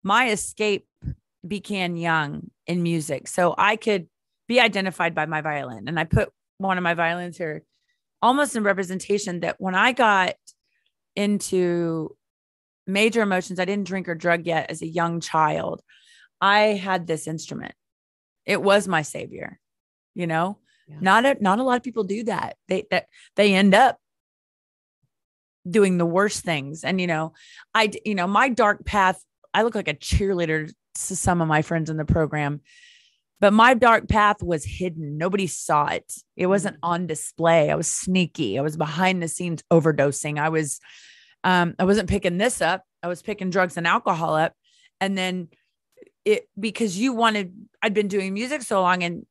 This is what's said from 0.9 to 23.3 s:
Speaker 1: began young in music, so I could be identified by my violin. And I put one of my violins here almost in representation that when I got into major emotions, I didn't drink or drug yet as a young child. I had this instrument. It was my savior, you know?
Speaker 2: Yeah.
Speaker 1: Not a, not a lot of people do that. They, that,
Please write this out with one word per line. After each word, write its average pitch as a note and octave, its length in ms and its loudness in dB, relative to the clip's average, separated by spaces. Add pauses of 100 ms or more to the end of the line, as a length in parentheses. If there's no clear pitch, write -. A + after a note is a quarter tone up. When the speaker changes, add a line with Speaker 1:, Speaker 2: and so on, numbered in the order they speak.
Speaker 1:
began F#3 500 -4
young D#3+ 540 -2 (160)
in F3 160 -2
music, D3+ 440 -2
so F3 300 0
I G#3 200 2
could G3+ 320 -2 (400)
be B3 120 4
identified F#3+ 540 0
by D#3 120 -2
my D#3 140 -4
violin. C3+ 480 -8
And E3 100 -4
I D#3+ 60 0
put - 260 0 (280)
one F#3+ 180 -2
of F3+ 80 -4
my E3+ 100 2
violins E3+ 440 -4
here D#3 240 -6 (580)
almost C4 340 2
in A3 100 -2
representation F#3+ 760 -2
that E3 180 -4
when F#3 160 -4
I A3 180 4
got G#3 420 2 (840)
into F3 1000 -2 (720)
major G#3+ 360 2
emotions, F#3 360 -2
I F#3 60 0
didn't G3 220 -4
drink F3+ 220 -6
or E3+ 60 -4
drug E3+ 320 0
yet D#3+ 240 -2
as D#3+ 120 -10
a E3 40 -8
young E3+ 340 -2
child. D#3 600 0 (600)
I G3+ 200 4
had F#3+ 460 0
this D#3 200 -4
instrument. - 480 -10 (680)
It F#3+ 160 -2
was G3 280 4
my D#3+ 140 0
savior, - 560 -12 (560)
you F3 120 -6
know? E3 320 -2 (300)
Speaker 2:
Yeah. - 120 -20
Speaker 1:
Not G3 240 4
a, C#4 160 4
not G3+ 200 2
a C4 40 -2
lot B3 120 2
of A#3+ 60 -4
people A3 220 -4
do G#3 200 -6
that. - 320 -4 (120)
They, F#3+ 220 -2
that, F3+ 160 0 (300)